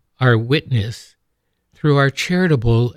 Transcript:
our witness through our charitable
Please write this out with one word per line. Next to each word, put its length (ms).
our 160
witness 800
through 220
our 120
charitable 880